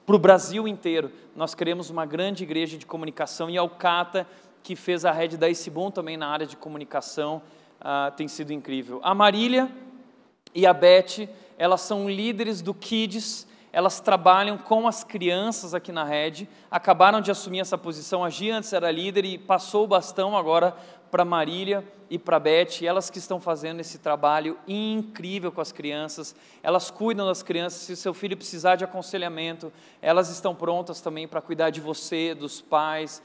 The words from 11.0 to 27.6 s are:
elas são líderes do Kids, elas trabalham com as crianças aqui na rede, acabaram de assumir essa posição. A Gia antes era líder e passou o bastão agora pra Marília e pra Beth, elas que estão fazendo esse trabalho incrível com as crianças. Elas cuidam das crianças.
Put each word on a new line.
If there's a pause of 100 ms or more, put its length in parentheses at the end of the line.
elas
são
líderes
do
Kids, (220)
elas
trabalham
com
as
crianças
aqui
na
rede, (220)
acabaram
de
assumir
essa
posição.
A
Gia
antes
era
líder
e
passou
o
bastão
agora (360)
pra
Marília (240)
e
pra
Beth,
elas
que
estão
fazendo
esse
trabalho (100)
incrível
com
as
crianças. (280)
Elas
cuidam
das
crianças.